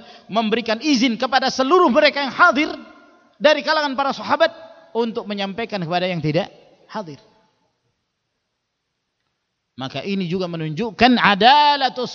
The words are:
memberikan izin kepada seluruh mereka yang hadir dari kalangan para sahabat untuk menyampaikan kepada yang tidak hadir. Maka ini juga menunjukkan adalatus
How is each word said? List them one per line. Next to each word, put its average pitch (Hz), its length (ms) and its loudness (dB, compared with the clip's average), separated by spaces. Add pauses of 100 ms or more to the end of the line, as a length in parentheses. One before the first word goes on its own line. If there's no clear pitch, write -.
(280)
memberikan 220 540 -2
izin 262 340 0
kepada 262 320 0
seluruh 311 400 2
mereka 277 320 2
yang 262 140 -6
hadir 302 340 4 (720)
dari 285 240 4
kalangan 294 320 -2
para 269 160 -2
sahabat 277 400 0 (400)
untuk 226 320 -4
menyampaikan 202 560 -8
kepada 175 240 -2
yang 180 160 -4
tidak 147 300 -2 (400)
hadir. 170 260 -12 (2500)
Maka 135 280 -10
ini 196 240 -4
juga 180 240 -4
menunjukkan 180 640 0
adalatus 247 1000 2